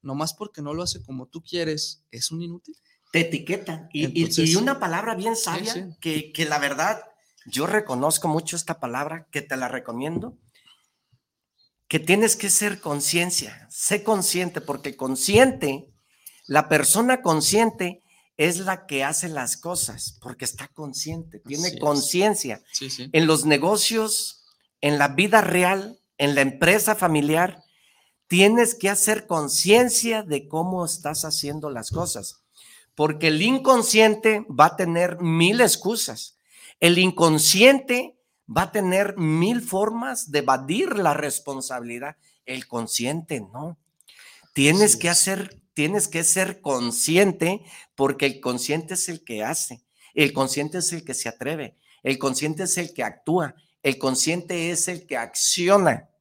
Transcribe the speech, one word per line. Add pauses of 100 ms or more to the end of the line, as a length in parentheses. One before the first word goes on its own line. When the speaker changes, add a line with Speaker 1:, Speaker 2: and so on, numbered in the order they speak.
Speaker 1:
Nomás
porque
no
lo
hace
como
tú
quieres,
¿es
un
inútil? (360)
Speaker 2:
Te
etiquetan.
Y,
y,
Speaker 1:
Entonces
Speaker 2:
y
una
palabra
bien
Speaker 1:
Sí,
Speaker 2:
sabia,
Speaker 1:
sí. (160)
Speaker 2:
que,
que
la
verdad, (440)
yo
reconozco
mucho
esta
palabra,
que
te
la
recomiendo, (1500)
que
tienes
que
ser
conciencia,
sé
consciente,
porque
consciente, (540)
la
persona
consciente (340)
es
la
que
hace
las
cosas,
porque
está
consciente,
tiene
Speaker 1:
Así
es.
Speaker 2:
conciencia. (100)
Speaker 1:
Sí,
sí.
Speaker 2:
En
los
negocios, (360)
en
la
vida
real, (200)
en
la
empresa
familiar, (640)
tienes
que
hacer
conciencia
de
cómo
estás
haciendo
las
cosas, (540)
porque
el
inconsciente
va
a
tener
mil
excusas. (420)
El
inconsciente (320)
va
a
tener
mil
formas
de
evadir
la
responsabilidad. (280)
El
consciente
no. (760)
Tienes
Speaker 1:
Así
Speaker 2:
que
Speaker 1:
es.
Speaker 2:
hacer, (100)
tienes
que
ser
consciente, (320)
porque
el
consciente
es
el
que
hace, (320)
el
consciente
es
el
que
se
atreve, (260)
el
consciente
es
el
que
actúa, (280)
el
consciente
es
el
que
acciona. (100)